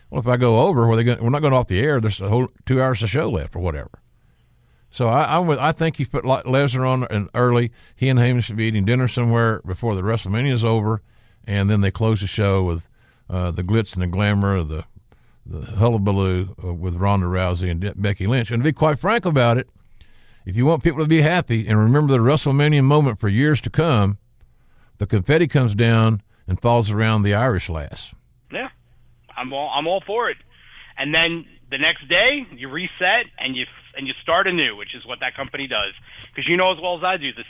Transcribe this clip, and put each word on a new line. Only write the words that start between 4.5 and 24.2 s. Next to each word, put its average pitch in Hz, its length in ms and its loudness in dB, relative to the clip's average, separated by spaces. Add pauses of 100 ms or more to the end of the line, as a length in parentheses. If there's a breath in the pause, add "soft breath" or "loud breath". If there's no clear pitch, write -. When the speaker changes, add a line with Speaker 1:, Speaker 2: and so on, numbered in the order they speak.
Speaker 1:
So 123 160 -2
I, 139 300 2
I'm 180 100 0
with, 147 120 0
I 147 140 0
think 160 260 -2
you 139 80 -2
put - 180 -6
Le-, 127 200 0
Lesnar 131 440 0
on 127 220 0
and 104 240 -2
early. 120 380 2 (220 soft breath)
He 131 140 0
and 131 100 4
Heyman 120 240 2
should 110 140 -8
be 113 80 -2
eating 107 220 0
dinner 123 200 2
somewhere 117 600 2
before 101 280 -4
the 92 60 -4
WrestleMania 110 520 -2
is 113 120 0
over, 110 380 0 (440 soft breath)
and 101 220 0
then 104 140 4
they 98 80 2
close 110 320 0
the 98 40 -4
show 98 360 0
with, 85 260 -4 (400 soft breath)
uh, 90 220 -4
the 85 120 -4
glitz 104 300 0
and 90 100 -4
the 90 40 0
glamour, 98 560 0
the, 78 240 -8 (580 soft breath)
the 78 160 -12 (120)
hullabaloo, 98 800 0 (100)
uh, 90 80 -6
with 85 220 -6
Ronda 98 320 0
Rousey 90 440 -2
and 82 100 -4
De-, 98 140 -6
Becky 98 320 -2
Lynch. 117 240 0
And 117 120 -2
to - 20 0
be 156 80 2
quite 156 260 0
frank 202 280 -2
about 123 320 4
it, - 100 -6 (800 soft breath)
if 90 100 -6
you 120 80 2
want 151 180 2
people 156 200 0
to 151 60 0
be 160 120 6
happy 147 480 0
and 107 100 4
remember 135 340 4
the 131 60 4
WrestleMania 143 640 2
moment 139 380 4
for 107 80 0
years 127 320 2
to - 80 -8
come, 110 480 2 (800)